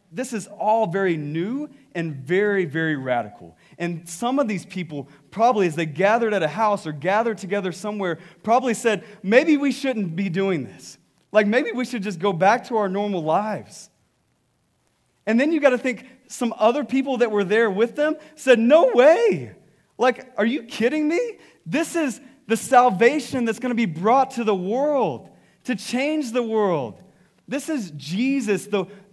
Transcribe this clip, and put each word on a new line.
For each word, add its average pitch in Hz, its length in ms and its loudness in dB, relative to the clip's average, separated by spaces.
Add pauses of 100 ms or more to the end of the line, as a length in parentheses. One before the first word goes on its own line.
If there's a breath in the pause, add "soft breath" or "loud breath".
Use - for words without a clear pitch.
(140)
this 233 200 -6
is 202 140 -6
all 214 400 0
very 185 280 0
new 175 540 -6 (260 loud breath)
and 165 200 -6
very, 185 500 0
very 156 320 -2
radical. 117 600 -4 (200 soft breath)
And 170 320 -6
some 262 300 -2
of 254 80 0
these 196 180 -6
people 156 420 -10 (220 loud breath)
probably, 214 380 2
as 147 80 -4
they 165 100 -2
gathered 208 480 2
at 185 100 0
a 151 40 2
house 202 380 -2
or 156 60 -6
gathered 196 460 -2
together 190 340 -4
somewhere, 196 480 -6 (240 loud breath)
probably 240 300 2
said, 214 320 -2 (180 loud breath)
"Maybe 285 320 6
we 277 160 0
shouldn't 220 440 -4
be 196 120 -2
doing 190 380 -2
this. - 320 -18 (340)
Like, 208 160 4
maybe 277 240 0
we 247 140 -4
should 226 180 -6
just 190 160 -6
go 196 140 0
back 202 320 2
to 233 120 -4
our 202 120 0
normal 196 340 -4
lives." 170 680 -4 (1400)
And 226 140 2
then 302 140 2
you 302 80 0
gotta 254 160 6
think, 247 280 -6 (220 loud breath)
some 233 300 -4
other 240 260 2
people 262 340 -2
that 220 140 0
were 208 120 2
there 214 260 2
with 220 260 -2
them 302 220 0 (180 loud breath)
said, 247 240 4
"No 311 340 6
way. 269 600 4 (440 soft breath)
Like, - 380 -2
are 220 100 0
you 247 180 -2
kidding 302 440 0
me? 415 300 -2 (280 soft breath)
This 285 300 -2
is 294 240 -2 (280 loud breath)
the 226 100 2
salvation 247 880 2
that's 220 140 -4
gonna 247 160 -4
be 226 100 0
brought 220 460 0
to 240 120 -6
the 208 120 0
world, 220 720 -2 (360 soft breath)
to 247 100 -4
change 277 560 -4
the 240 120 -2
world. 185 580 -2 (460 soft breath)
This 262 200 -6
is 233 240 -4
Jesus, 202 760 -2
the, 196 180 -2 (280 loud breath)